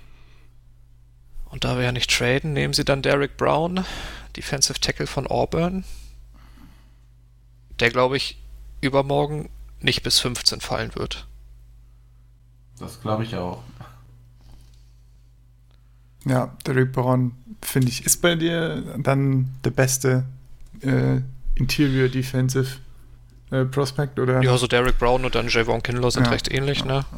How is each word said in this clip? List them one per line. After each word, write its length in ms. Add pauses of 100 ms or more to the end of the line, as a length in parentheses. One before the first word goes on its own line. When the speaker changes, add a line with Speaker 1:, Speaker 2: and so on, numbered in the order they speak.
(1500)
Speaker 1:
Und 200
da 120
wir 60
ja 80
nicht 180
traden, 440
nehmen 200
sie 100
dann 200
Derek 340
Brown, 480 (520)
Defensive 420
Tackle 260
von 220
Auburn, 560 (2000)
der, 120
glaub 220
ich, 260 (420)
übermorgen 680 (320)
nicht 200
bis 180
fünfzehn 420
fallen 340
wird. 320 (1500)
Speaker 2:
Das 220
glaub 200
ich 140
auch. 260 (2750)
Speaker 3:
Ja, 300 (100)
Derek 260
Brown, 420 (280)
find 260
ich, 200
ist 160
bei 100
dir 480 (160)
dann 560 (100)
der 60
beste, 560 (560)
äh, 380 (360)
Interior 520
Defensive, 680 (760)
äh, 140
Prospect, 520
oder? 240
Speaker 1:
Ja, 160
so 80
Derek 320
Brown 280
und 100
dann 140
Javon 340
Kinlaw 260
sind 180
Speaker 3:
Ja. 40
Speaker 1:
recht 180
ähnlich, 300
Speaker 3:
Ja. 60
Speaker 1:
ne? 200 (120)